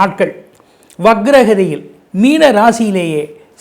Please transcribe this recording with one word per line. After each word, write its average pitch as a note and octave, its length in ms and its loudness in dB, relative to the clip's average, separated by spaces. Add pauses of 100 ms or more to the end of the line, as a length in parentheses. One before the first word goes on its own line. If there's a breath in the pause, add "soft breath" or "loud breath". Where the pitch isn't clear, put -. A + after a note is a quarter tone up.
நாட்கள் G3 320 -2 (760 soft breath)
வக்ரகதியில் G#3+ 760 0 (380)
மீன D4 360 2
ராசியிலேயே G3 640 -2 (380 soft breath)